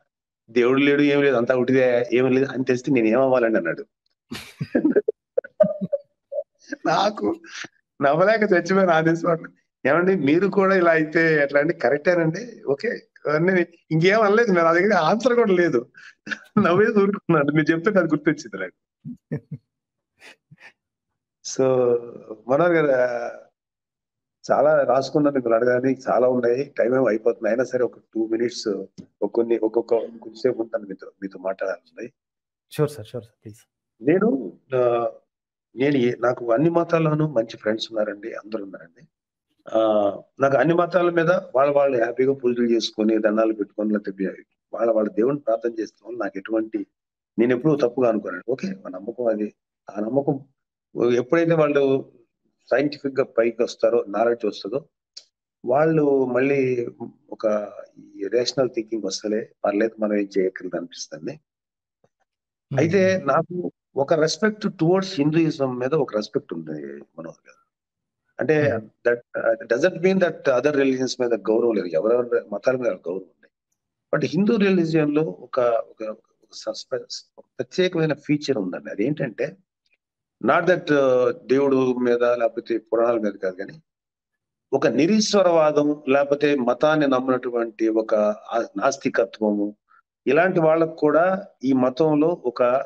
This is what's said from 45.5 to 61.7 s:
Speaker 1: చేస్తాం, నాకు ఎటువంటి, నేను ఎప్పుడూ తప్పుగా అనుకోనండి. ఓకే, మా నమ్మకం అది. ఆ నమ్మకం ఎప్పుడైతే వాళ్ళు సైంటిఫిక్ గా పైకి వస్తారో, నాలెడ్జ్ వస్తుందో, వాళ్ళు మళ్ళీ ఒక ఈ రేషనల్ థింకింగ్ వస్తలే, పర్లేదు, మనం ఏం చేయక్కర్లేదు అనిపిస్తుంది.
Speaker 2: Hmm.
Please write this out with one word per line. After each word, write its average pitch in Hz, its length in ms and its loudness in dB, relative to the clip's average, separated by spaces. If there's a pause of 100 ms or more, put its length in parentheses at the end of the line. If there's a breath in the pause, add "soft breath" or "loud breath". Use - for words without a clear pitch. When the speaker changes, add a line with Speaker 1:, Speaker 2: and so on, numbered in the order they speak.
Speaker 1:
చేస్తాం, - 380 -12
నాకు 101 200 -8
ఎటువంటి, 110 480 -6 (520)
నేను 123 180 2
ఎప్పుడూ 151 200 0
తప్పుగా 123 320 0
అనుకోనండి. 101 440 -4
ఓకే, 113 160 -6
మా 95 220 -12
నమ్మకం 107 360 -8
అది. 107 280 -2 (340)
ఆ 101 120 -10
నమ్మకం 139 440 -4 (680)
ఎప్పుడైతే 165 400 2
వాళ్ళు 139 580 2 (580)
సైంటిఫిక్ 139 480 -2
గా 131 60 2
పైకి 117 380 -4
వస్తారో, 117 460 0
నాలెడ్జ్ 113 380 -2
వస్తుందో, 101 320 -8 (840)
వాళ్ళు 143 640 2
మళ్ళీ 127 600 0 (460)
ఒక 107 140 -4 (680)
ఈ 98 160 -6
రేషనల్ 120 380 0
థింకింగ్ 110 320 -6
వస్తలే, 104 480 -6 (140)
పర్లేదు, 107 360 -2
మనం 104 140 -2
ఏం 101 140 -2 (100)
చేయక్కర్లేదు 92 380 -4
అనిపిస్తుంది. 85 560 -12
Speaker 2:
Hmm. - 1500 -16